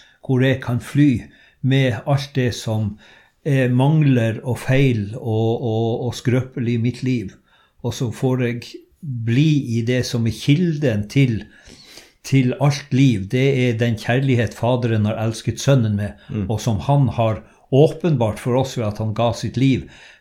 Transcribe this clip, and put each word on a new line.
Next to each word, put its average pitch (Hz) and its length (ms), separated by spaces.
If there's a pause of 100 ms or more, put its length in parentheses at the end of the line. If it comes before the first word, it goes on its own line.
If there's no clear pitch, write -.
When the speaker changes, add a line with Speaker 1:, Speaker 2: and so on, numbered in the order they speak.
(180)
Speaker 1:
hvor 127 260
jeg 131 180
kan 120 160
fly 135 460 (400)
med 131 380
alt 139 320
det 123 200
som 110 380 (540)
er 135 260
mangler 131 680
og 123 200
feil 131 560
og, 110 400
og, 113 320 (160)
og 117 100
skrøpelig 120 640
i 113 80
mitt 120 180
liv, 123 300 (520)
og 117 120
så 117 160
får 127 320
jeg 117 180 (360)
bli 123 500 (220)
i 113 120
det 123 220
som 113 240
er 110 80
kilden 143 720
til, 120 320 (760)
til 127 360
alt - 380
liv, 123 340
det 127 200 (120)
er 123 200
den 117 180
kjærlighet 120 580
Faderen 113 540
har 110 100
elsket 113 400
Sønnen 113 380
med, 101 180 (120)
Speaker 2:
Mm. 104 200
Speaker 1:
og 107 140
som 110 180
han 139 300
har 110 340 (260)
åpenbart 135 680
for 123 180
oss 135 200
ved 117 100
at 104 120
han 110 160
ga 117 180
sitt - 240
liv. 120 320 (320)